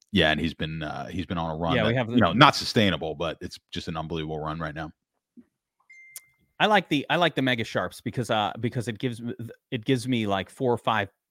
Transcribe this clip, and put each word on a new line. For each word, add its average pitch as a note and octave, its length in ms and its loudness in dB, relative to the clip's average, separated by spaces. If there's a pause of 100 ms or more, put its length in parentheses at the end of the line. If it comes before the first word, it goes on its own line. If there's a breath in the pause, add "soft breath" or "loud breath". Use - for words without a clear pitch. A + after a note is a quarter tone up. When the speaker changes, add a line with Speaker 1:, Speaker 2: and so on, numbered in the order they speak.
(120)
Speaker 1:
yeah, D#2+ 200 6
and D2+ 80 0
he's D#2 140 -2
been, D#2+ 280 -8
uh, C2+ 260 -8
he's E2 180 -6
been F2 120 -6
on E2 140 -4
a D#2 40 -6
run E2 200 0
Speaker 2:
Yeah, A2+ 80 2
we G#2+ 60 2
Speaker 1:
that, A#2+ 80 0
Speaker 2:
have A#2+ 100 0
the A2+ 60 -4
Speaker 1:
you B2 80 0
know, F2 100 4
not C3+ 240 8
sustainable, E2 600 2
but D#2 260 -4
it's E2+ 180 -14 (120)
just - 180 -8
an E2 80 -6
unbelievable D#2 420 -6
run D#2 200 -6
right D2+ 160 -6
now. D#2 160 -10 (1700)
Speaker 2:
I F3 100 4
like G#3 200 4
the, C#3+ 220 0
I D3 80 2
like E3+ 180 2
the C#3 60 0
mega B2 240 2
sharps F#2 340 -4
because, A#2 300 -4
uh, G#2+ 320 2
because A#2 260 -4
it A2+ 100 -4
gives A#2+ 220 -4
m-, A#2 180 -8
th-, A#2 120 -10 (220)
it A2+ 120 -4
gives B2+ 240 0
me, A#2+ 180 2
like, F#2+ 240 0
four B2+ 220 0
or A#2 60 2
five G#2+ 320 0 (220)